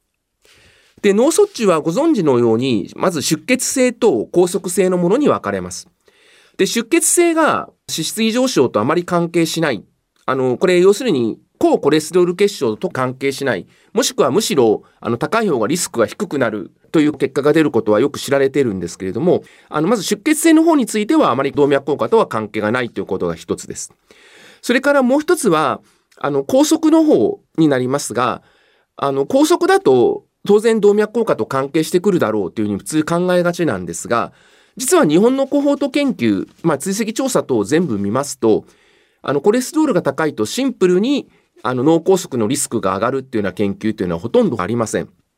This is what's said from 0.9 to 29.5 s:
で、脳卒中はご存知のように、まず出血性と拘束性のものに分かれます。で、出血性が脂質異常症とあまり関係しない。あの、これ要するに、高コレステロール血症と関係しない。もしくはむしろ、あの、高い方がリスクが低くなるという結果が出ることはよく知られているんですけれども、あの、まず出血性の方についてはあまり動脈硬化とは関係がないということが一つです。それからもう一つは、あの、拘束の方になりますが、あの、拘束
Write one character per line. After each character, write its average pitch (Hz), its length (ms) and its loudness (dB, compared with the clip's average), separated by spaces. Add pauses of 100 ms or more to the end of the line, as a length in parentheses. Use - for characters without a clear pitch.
で、 196 120 4
脳 247 180 4
卒 403 220 2
中 226 140 -2
は 165 140 2
ご 165 100 -2
存 302 220 2
知 208 100 0
の 135 160 4
よ 117 140 4
う 113 40 2
に、 120 380 -2
ま 180 140 -2
ず 160 120 -2
出 156 220 -2
血 - 220 -2
性 254 280 0
と 180 320 0
拘 175 240 2
束 185 200 -6
性 185 200 0
の 180 80 0
も 175 120 0
の 220 80 2
に 294 120 2
分 107 120 2
か 101 100 -4
れ 95 100 -4
ま 90 100 -10
す。 - 160 -16 (720)
で、 381 100 2
出 - 200 -4
血 330 220 0
性 339 240 2
が 247 360 0 (200)
脂 160 140 -6
質 214 200 -4
異 226 80 2
常 254 160 0
症 147 220 2
と 104 100 -2
あ 107 60 0
ま 147 80 0
り 175 100 0
関 170 260 -2
係 165 180 0
し 160 140 -6
な 151 100 0
い。 98 120 -6 (420)
あ 127 100 -2
の、 131 220 0
こ 190 100 0
れ 180 120 4
要 190 140 6
す 269 100 -6
る 247 80 -2
に、 120 280 -2 (180)
高 320 220 2
コ 143 120 -2
レ 156 80 4
ス 151 100 -4
テ 170 60 -2
ロ 180 80 4
ー - 40 2
ル 180 80 -2
血 202 200 0
症 117 200 -2
と 185 140 -6
関 127 240 -4
係 139 180 -4
し 135 140 -8
な 120 100 0
い。 85 120 -8 (260)
も 214 100 0
し - 100 -4
く 190 100 2
は 131 80 2
む 185 100 2
し 214 140 -4
ろ、 113 280 4 (160)
あ - 100 -8
の、 117 80 -2
高 202 260 -2
い 202 60 0
方 131 100 0
が 110 80 0
リ 160 100 -2
ス - 120 -8
ク 120 100 -4
が 104 80 2
低 - 200 -8
く 151 120 -6
な 120 100 0
る 104 220 -8 (200)
と 165 80 2
い 147 80 4
う 147 60 0
結 131 200 -4
果 143 80 -2
が 147 120 2
出 160 80 4
る 147 100 0
こ 113 100 0
と 107 100 0
は 107 80 4
よ 139 100 2
く - 100 -12
知 - 120 -10
ら 139 80 2
れ 135 100 2
て 139 100 -2
い 139 40 2
る 113 100 -2
ん 95 60 -6
で 87 80 -6
す - 100 -16
け 95 80 -10
れ 95 60 -6
ど 110 100 -6
も、 160 220 0 (260)
あ 151 120 -4
の、 160 60 0
ま 233 80 0
ず 185 80 -4
出 - 180 -4
血 311 140 0
性 320 180 4
の 320 100 6
方 330 120 4
に 254 120 0
つ 214 100 -6
い 220 80 -2
て 311 100 0
は 247 140 4
あ 123 60 0
ま 135 80 -2
り 143 80 -4
動 139 160 2
脈 139 180 0
硬 143 120 -2
化 113 120 -2
と 226 80 4
は 214 100 2
関 110 200 -4
係 101 140 -6
が 107 100 0
な 127 100 0
い 117 80 -6
と - 100 -10
い 92 40 -4
う - 20 -12
こ 95 140 -4
と 90 80 -2
が 85 80 -4
一 - 200 -8
つ - 120 -10
で - 80 -12
す。 - 160 -14 (720)
そ 247 120 -2
れ 262 80 0
か 285 120 2
ら 285 80 2
も 254 160 2
う - 20 0
一 339 160 0
つ 240 140 0
は、 151 320 0 (360)
あ - 120 -6
の、 139 140 -2
拘 269 220 2
束 311 260 0
の 320 120 6
方 196 360 2 (180)
に 160 100 4
な 135 100 2
り 127 100 -2
ま 143 120 -2
す - 140 -10
が、 113 300 -2 (520)
あ 139 160 -4
の、 139 140 -2
拘 285 220 2
束 339 200 0